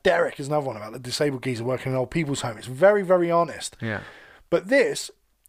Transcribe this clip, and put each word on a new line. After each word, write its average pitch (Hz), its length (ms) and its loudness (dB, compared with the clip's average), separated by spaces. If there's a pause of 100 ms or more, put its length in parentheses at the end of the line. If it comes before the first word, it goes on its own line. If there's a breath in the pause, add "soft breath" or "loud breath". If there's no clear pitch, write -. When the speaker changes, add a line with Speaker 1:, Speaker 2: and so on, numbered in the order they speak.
Speaker 1:
Derek 170 360 2
is 139 80 -8
another 147 200 0
one 110 100 -8
about 107 160 -14
the 123 60 -14
disabled 127 440 -2
geezer 117 220 -4
working 127 220 -4
in 131 80 -2
an 127 40 0
old 127 120 -4
people's 143 300 -2
home. 117 160 -8
It's 104 100 -16
very, 190 340 6
very 180 280 4
honest. 165 520 0
Speaker 2:
Yeah. 110 180 -4 (500 loud breath)
Speaker 1:
But 175 200 0
this, 233 420 2 (380)